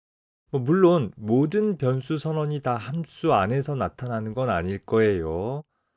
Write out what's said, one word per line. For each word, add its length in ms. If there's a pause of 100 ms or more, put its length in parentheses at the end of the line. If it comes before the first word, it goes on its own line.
(500)
뭐, 100
물론 560
모든 600
변수 420
선언이 420
다 160
함수 560
안에서 420
나타나는 600
건 160
아닐 280
거예요. 840 (340)